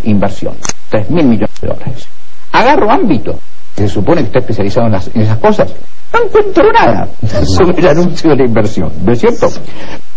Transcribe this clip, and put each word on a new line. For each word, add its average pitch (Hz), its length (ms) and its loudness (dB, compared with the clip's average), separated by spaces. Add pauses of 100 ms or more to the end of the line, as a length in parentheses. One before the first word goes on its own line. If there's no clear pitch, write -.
inversión, 101 480 0 (380)
tres 107 180 0
mil 160 160 0
millones 113 380 0
de - 60 0
dólares". - 380 -2 (460)
Agarro 254 380 2
Ámbito, 254 480 0 (360)
que 104 100 0
se 101 40 0
supone 143 320 0
que 117 60 0
está 123 140 0
especializado 113 480 0
en 107 40 0
las, 95 220 0
en 113 80 0
esas 107 160 2
cosas, - 340 2 (400)
no 466 140 2
encuentro 392 380 2 (140)
nada - 300 0 (180)
<laughs> - 180 0 (120)
sobre 180 220 2
el 180 100 2
anuncio 165 440 0
de 127 40 2
la 131 80 2
inversión, 107 480 0 (100)
¿no 110 100 0
es 120 60 0
cierto? 240 300 0 (680)